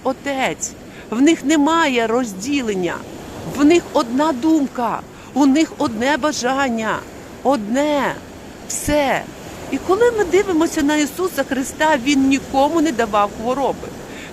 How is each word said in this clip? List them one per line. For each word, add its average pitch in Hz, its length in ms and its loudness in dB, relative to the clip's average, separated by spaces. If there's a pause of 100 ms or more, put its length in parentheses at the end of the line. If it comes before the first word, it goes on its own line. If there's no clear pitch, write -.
Отець. 262 680 -4 (400)
В 220 120 0
них 320 220 4
немає 294 600 2
розділення, 220 880 -2 (600)
в 285 80 4
них 339 180 6 (100)
одна 277 400 2
думка, 254 680 0 (340)
у 285 120 4
них 294 320 4
одне 262 380 0
бажання, 247 800 0 (440)
одне, 254 720 2 (540)
все. 285 540 0 (480)
І 277 80 -2
коли 440 320 4
ми 427 140 2
дивимося 339 580 2
на 294 140 2
Ісуса 302 480 -2
Христа, 285 600 0
Він 269 240 4
нікому 277 520 2
не 311 120 2
давав 208 380 0 (100)
хвороби. 247 480 -2 (440)